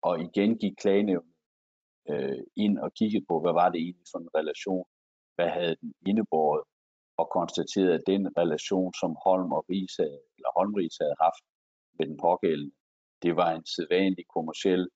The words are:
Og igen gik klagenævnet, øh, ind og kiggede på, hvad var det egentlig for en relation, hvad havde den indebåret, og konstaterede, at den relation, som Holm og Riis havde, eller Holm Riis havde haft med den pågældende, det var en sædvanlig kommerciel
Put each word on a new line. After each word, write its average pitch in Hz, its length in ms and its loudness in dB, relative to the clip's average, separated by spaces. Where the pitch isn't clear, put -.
Og 87 200 0
igen 101 360 2
gik 98 240 -2
klagenævnet, 98 520 2
øh, 67 340 -4
ind 104 240 2
og - 140 -6
kiggede 104 360 0
på, 85 100 2
hvad 82 140 2
var 87 160 4
det 87 120 -4
egentlig 87 300 -8
for 90 80 -10
en 82 160 -16
relation, 78 500 -2
hvad 87 140 2
havde 80 320 -2
den 78 120 -10
indebåret, 78 560 2
og 82 200 -2
konstaterede, 87 560 2
at 80 140 0
den 95 300 0
relation, 85 640 0
som 87 100 -2
Holm 92 260 2
og 78 180 -2
Riis 95 300 -4
havde, 71 220 -2
eller 65 200 -4
Holm 101 160 2
Riis 90 280 -2
havde 73 140 0
haft - 180 0
med 80 100 -2
den 78 100 -10
pågældende, 82 580 0
det 87 120 2
var 85 160 2
en 80 140 -6
sædvanlig 90 600 0
kommerciel 90 600 0